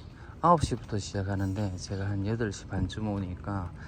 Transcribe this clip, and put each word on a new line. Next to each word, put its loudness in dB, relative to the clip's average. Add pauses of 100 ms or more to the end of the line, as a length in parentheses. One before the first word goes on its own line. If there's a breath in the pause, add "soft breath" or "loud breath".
(420 loud breath)
아홉 8
시부터 0
시작하는데 0
제가 -4
한 0
여덟 2
시 -10
반쯤 0
오니까 -2 (160 loud breath)